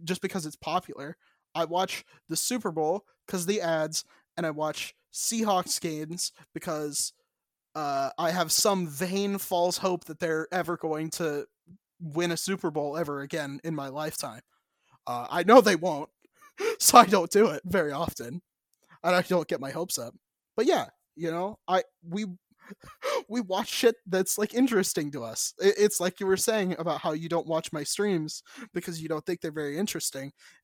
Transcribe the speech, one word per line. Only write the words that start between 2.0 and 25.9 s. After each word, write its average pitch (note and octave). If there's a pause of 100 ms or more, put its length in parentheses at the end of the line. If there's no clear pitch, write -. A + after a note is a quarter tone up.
the D#3+
Super A#3
Bowl D#3+ (220)
'cause F3+
of E3
the G#3
ads, D#3+ (320)
and E3+
I D#3
watch D3+ (180)
Seahawks G#3+
games D#3 (200)
because, D3+ (640)
uh, C#3
I E3
have E3+
some F#3+
vain F#3+
false F3
hope F3+
that D#3
they're D#3+
ever F3
going D#3+
to D3 (520)
win E3+
a E3
Super F#3
Bowl D3
ever D3
again C#3+
in D#3+
my C#3
lifetime. C#3+ (680)
Uh, A#2+
I F3
know A#3
they G3
won't, D#3 (480)
<laughs> A4
so -
I A#3
don't F#3
do G#3+
it -
very E3+
often, D3+ (600)
and F3+
I F3+
don't F3
get C#3
my C3+
hopes E3+
up. A#2 (420)
But A#3
yeah, D4 (260)
you D#3+
know, F#3
I, F3+ (200)
we, F#3+
<laughs> -
we A#3
watch F#3
shit - (120)
that's, F#3
like, G#3
interesting F#3
to C3+
us. -
I-, G3
it's G#3